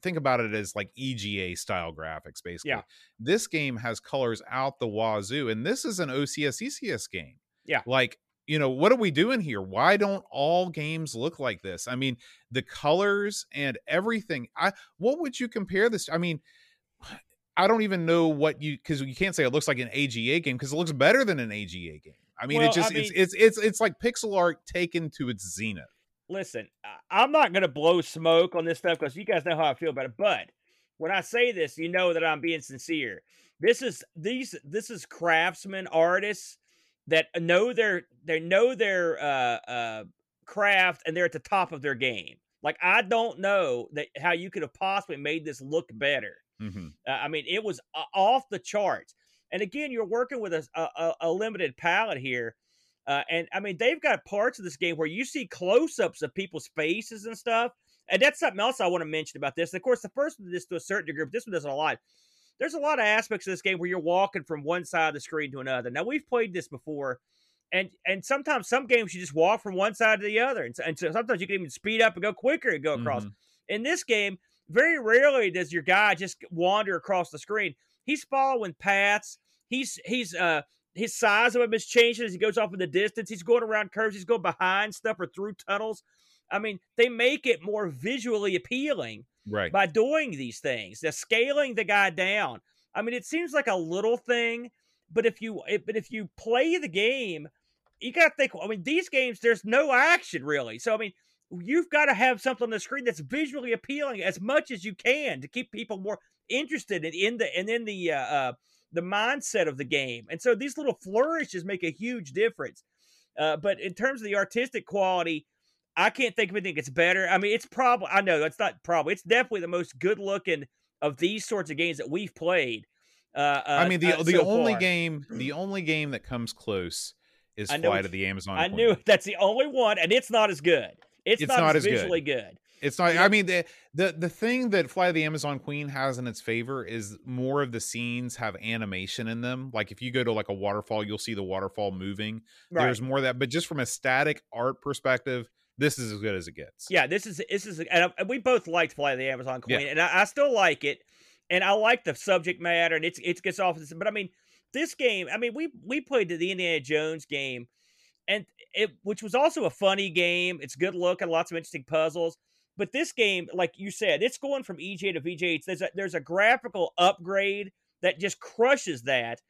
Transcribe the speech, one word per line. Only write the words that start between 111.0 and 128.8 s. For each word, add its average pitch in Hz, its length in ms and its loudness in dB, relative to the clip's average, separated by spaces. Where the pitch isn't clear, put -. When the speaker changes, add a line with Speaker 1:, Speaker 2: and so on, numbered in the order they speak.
Speaker 2:
flourishes 220 640 -2
make 190 180 -4
a 165 60 -2
huge 202 420 -8
difference. 175 500 -4
Uh, 151 200 0
but 196 200 -2
in 190 140 -6
terms 247 300 -4
of - 20 -8
the 202 120 -2
artistic 220 500 -2
quality, 180 600 0
I 196 140 4
can't 240 240 -2
think 208 160 0
of 196 60 -6
anything 190 180 -4
that's 143 140 -6
better. 175 400 2
I 185 100 4
mean, 208 160 0
it's - 120 -4
probably, 240 440 2
I 196 100 4
know 180 200 4
that's 156 180 -2
not - 240 -2
probably, 165 300 0
it's 196 100 -6
definitely 220 380 2
the 170 80 -6
most 175 280 -4
good 185 220 0
looking 196 460 -2
of 147 180 0
these 190 280 0
sorts 185 240 -4
of 147 60 -8
games 165 220 -2
that 135 120 -8
we've 185 240 -6
played. 143 540 0
Uh, - 60 -6
uh, 143 280 2
Speaker 1:
I 156 220 4
mean, 180 120 0
the, 175 180 4
Speaker 2:
uh, 160 60 -2
Speaker 1:
the 170 80 4
Speaker 2:
so 165 120 8
Speaker 1:
only 226 280 4
Speaker 2:
far. 190 80 -2
Speaker 1:
game, 170 500 0
the 131 220 -4
only 196 300 -6
game 151 280 -2
that 117 140 -6
comes 117 280 -6
close - 640 -6
is 104 140 -6
Speaker 2:
I 143 60 0
know 160 140 2
Speaker 1:
Flight 98 100 2
Speaker 2:
it's, 95 60 -4
Speaker 1:
of 87 60 -10
the 95 140 -2
Amazon 95 320 -4
Speaker 2:
I 170 100 0
Speaker 1:
Queen. 202 80 -8
Speaker 2:
knew 226 200 4